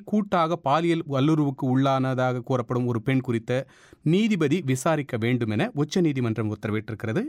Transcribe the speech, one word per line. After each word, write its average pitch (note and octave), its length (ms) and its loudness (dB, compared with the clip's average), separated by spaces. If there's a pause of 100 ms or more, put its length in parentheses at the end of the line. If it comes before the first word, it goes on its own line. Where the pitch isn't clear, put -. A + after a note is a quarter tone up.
கூட்டாக F3+ 520 0
பாலியல் E3 540 0
வல்லுறவுக்கு C#3 680 2
உள்ளானதாக C3 640 0
கூறப்படும் B2 460 -2
ஒரு A#2 160 -2
பெண் C3 180 2
குறித்த B2 460 -2 (360)
நீதிபதி F3+ 640 2
விசாரிக்க C3 520 -2
வேண்டும் A#2 340 0
என C#3 240 0
உச்சநீதிமன்றம் C3 800 0
உத்தரவிட்டிருக்கிறது. A2 760 -4